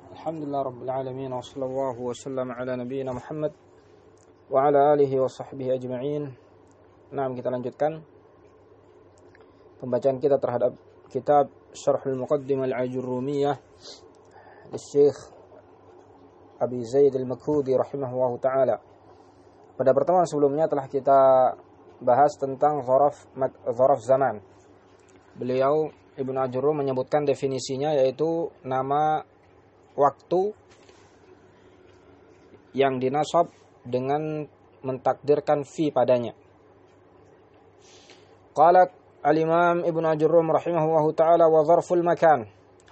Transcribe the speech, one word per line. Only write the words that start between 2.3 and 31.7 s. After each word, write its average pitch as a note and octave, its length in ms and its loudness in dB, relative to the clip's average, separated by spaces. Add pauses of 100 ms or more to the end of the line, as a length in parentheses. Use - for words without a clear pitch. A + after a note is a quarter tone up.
ala B2+ 320 -8
nabiyyina C3 320 -8
Muhammad D3+ 400 -8 (960)
wa C3+ 160 0
ala D3+ 320 4
alihi C3+ 240 2
wa B2+ 80 0
sahbihi C3 480 -10
ajma'in. B2+ 560 -8 (800)
Naam, C3 240 -6
kita B2 160 -6
lanjutkan C#3 480 -6 (1800)
pembacaan B2+ 400 -2
kita C#3 240 0
terhadap B2 320 0 (400)
kitab C#3+ 400 0 (240)
Syarhul C3+ 480 -4
Muqaddimah C3 480 -2
Al-Ajurrumiyah B2+ 800 -4 (1200)
li A#2+ 80 -10
Syekh C#3+ 380 2 (1400)
Abi B2 320 -4
Zaid C#3 240 4
Al-Makhudi C3 640 -2
rahimahullahu B2+ 640 -4
taala. C3 400 0 (960)
Pada C3 160 2
pertemuan E3+ 320 0
sebelumnya D3 400 0
telah C#3 240 -4
kita C3 640 4 (480)
bahas B2 320 4
tentang C#3 480 -2
dzaraf C3+ 560 0
mak-, C3 240 -6
dzaraf B2+ 400 2
zaman. A#2 400 0 (960)
Beliau C3 560 -2 (260)
Ibnu C3 160 -6
Ajurrum C3+ 480 -2
menyebutkan C3+ 400 -2
definisinya, C#3 720 -4
yaitu D3 560 -2 (160)
nama C#3 560 -2 (720)
waktu F#3 560 0 (2250)